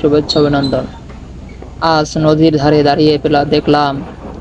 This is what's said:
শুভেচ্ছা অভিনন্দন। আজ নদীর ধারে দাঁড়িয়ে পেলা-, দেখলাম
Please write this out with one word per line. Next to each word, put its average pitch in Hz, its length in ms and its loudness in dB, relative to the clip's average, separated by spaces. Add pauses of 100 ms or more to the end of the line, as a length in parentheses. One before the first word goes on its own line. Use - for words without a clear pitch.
শুভেচ্ছা 151 400 0
অভিনন্দন। 139 440 0 (960)
আজ 156 380 0
নদীর 156 380 4
ধারে 147 260 4
দাঁড়িয়ে 147 360 2
পেলা-, 147 260 0
দেখলাম 147 580 0 (380)